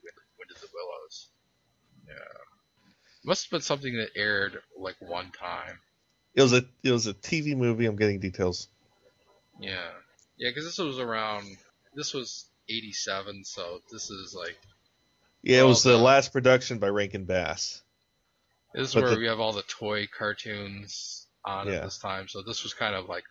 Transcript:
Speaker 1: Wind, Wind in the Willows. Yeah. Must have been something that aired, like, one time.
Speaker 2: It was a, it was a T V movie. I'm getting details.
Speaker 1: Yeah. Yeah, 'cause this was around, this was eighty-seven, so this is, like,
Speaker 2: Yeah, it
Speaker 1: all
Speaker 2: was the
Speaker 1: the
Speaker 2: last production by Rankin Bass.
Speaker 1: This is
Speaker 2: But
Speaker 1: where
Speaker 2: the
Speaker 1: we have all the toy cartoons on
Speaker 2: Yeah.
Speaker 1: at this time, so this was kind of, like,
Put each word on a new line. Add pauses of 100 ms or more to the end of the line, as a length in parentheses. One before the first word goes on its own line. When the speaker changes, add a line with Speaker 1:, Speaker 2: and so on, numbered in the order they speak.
Speaker 1:
Wind, (240)
Wind
in
the
Willows. (800)
Yeah. (1120)
Must
have
been
something
that
aired, (160)
like,
one
time. (560)
Speaker 2:
It
was
a, (180)
it
was
a
T
V
movie.
I'm
getting
details. (920)
Speaker 1:
Yeah. (480)
Yeah,
'cause
this
was
around, (480)
this
was (220)
eighty-seven,
so (100)
this
is,
like, (840)
Speaker 2:
Yeah,
it
Speaker 1:
all
Speaker 2:
was
the
Speaker 1:
the
Speaker 2:
last
production
by
Rankin
Bass. (920)
Speaker 1:
This
is
Speaker 2:
But
Speaker 1:
where
Speaker 2:
the
Speaker 1:
we
have
all
the
toy
cartoons (260)
on
Speaker 2:
Yeah.
Speaker 1:
at
this
time,
so
this
was
kind
of,
like,